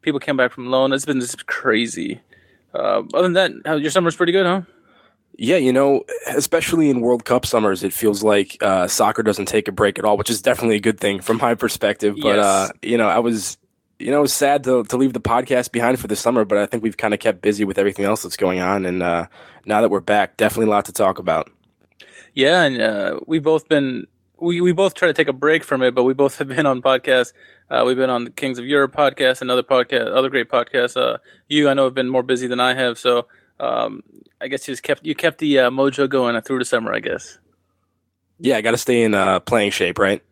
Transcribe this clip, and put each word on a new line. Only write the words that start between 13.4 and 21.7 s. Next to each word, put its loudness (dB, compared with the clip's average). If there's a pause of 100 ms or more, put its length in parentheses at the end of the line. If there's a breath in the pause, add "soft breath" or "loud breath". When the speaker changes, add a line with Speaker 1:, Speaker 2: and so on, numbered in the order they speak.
Speaker 2:
you -6
know, 2
sad 0
to, 0
to -6
leave 2
the -6
podcast 0
behind 0
for -10
the -2
summer, 2
but 0
I 2
think -6
we've -2
kinda -2
kept -2
busy 0
with -4
everything 0
else -2
that's -12
going 0
on. 0
And, -2
uh, -2 (400 loud breath)
now 2
that 4
we're 0
back, 0
definitely 0
a 2
lot 2
to -16
talk 0
about. -2 (840 loud breath)